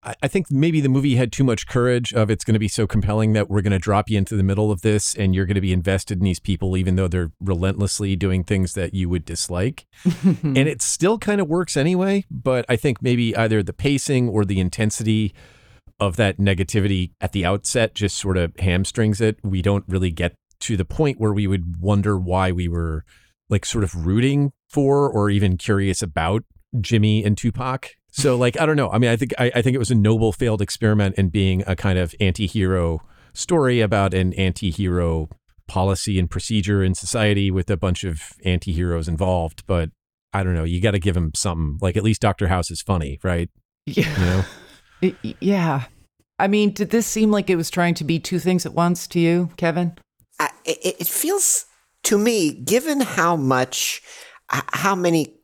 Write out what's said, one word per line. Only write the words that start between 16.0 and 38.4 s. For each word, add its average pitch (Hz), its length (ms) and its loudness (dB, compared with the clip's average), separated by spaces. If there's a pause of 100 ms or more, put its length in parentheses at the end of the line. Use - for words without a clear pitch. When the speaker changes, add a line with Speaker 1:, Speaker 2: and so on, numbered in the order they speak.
Speaker 1:
of 98 160 0
that 101 220 2
negativity 98 840 0
at - 100 -4
the 95 160 -2
outset 107 480 0
just 104 220 -2
sort 92 200 -2
of 85 220 0
hamstrings 98 640 0
it. 110 240 0
We 95 180 -2
don't 101 240 0
really 92 240 0
get 85 240 -4 (260)
to 113 160 -4
the 92 80 -2
point - 360 -2
where 107 120 0
we 104 140 0
would 87 340 -2
wonder 101 380 2
why 92 320 0
we 87 160 -2
were, 82 380 -2 (440)
like, 104 160 0
sort 110 200 0
of 85 220 -4
rooting 139 460 2 (160)
for 143 400 2
or 104 220 2
even 101 260 2
curious 98 460 0
about 90 400 -2 (380)
Jimmy 107 440 2
and 104 140 2
Tupac. 127 520 -4 (200)
So, 139 260 2
like, 123 240 0
I 156 60 4
don't 156 100 2
know. 127 140 2
I 104 80 0
mean, 120 120 4
I 117 60 4
think, 120 220 -2
I, 123 160 2
I 120 80 2
think 127 120 2
it 135 40 0
was 120 120 0
a 127 40 2
noble 110 380 4
failed 110 300 0
experiment 104 540 2
in 95 120 2
being 95 380 2
a 92 100 -2
kind 92 220 0
of 87 220 -2
anti-hero 92 800 0 (340)
story 131 460 2
about 98 340 2
an 92 200 2
anti-hero 87 920 0 (400)
policy 95 500 0
and 90 120 0
procedure 101 520 0
in 92 120 2
society 101 560 0
with 92 200 -2
a 95 60 2
bunch 90 280 -2
of 82 180 -6 (220)